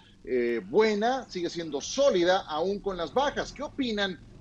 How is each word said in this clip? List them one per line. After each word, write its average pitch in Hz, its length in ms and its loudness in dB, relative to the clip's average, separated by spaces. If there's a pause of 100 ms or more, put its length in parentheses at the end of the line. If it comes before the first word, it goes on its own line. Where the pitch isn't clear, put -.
(260)
eh, 120 400 0
buena, 214 640 2
sigue 170 220 -4
siendo 160 280 -6
sólida, 190 680 4
aún 175 320 -2
con 190 180 -6
las 165 160 -4
bajas. 247 400 0
¿Qué - 80 -10
opinan 208 580 -4 (220)